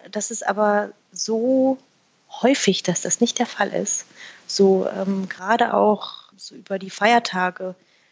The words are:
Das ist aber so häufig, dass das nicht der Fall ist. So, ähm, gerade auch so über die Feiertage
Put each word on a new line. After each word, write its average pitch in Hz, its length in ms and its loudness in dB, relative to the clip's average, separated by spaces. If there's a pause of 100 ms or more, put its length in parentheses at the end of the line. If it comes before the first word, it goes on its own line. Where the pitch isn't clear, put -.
(120)
Das - 180 -6
ist 226 160 -10
aber 208 460 0 (220)
so 262 640 0 (640)
häufig, 185 420 2
dass 175 160 0
das - 220 -2
nicht - 180 2
der 240 60 0
Fall - 240 -4
ist. - 360 -4 (420)
So, 190 420 4
ähm, 190 400 -4
gerade 226 440 0
auch 208 500 0 (120)
so - 200 -20
über 196 240 -8
die 190 100 -12
Feiertage 185 840 0 (360)